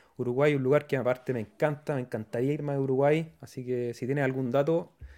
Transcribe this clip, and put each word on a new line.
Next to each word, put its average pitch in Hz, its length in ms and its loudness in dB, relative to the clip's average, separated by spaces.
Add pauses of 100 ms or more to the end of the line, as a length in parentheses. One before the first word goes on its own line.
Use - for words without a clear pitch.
(180)
Uruguay, 131 380 2
un 135 80 0
lugar 143 240 2
que 139 100 0
aparte 123 360 -2
me 120 80 -4
encanta, 147 540 -4
me 127 60 -2
encantaría 123 520 -2
irme 147 200 -4
a 139 60 0
Uruguay. 143 600 2
Así 127 240 -12
que 123 280 -4
si 120 120 -10
tienes 139 180 0
algún 131 280 0
dato, 160 420 0 (240)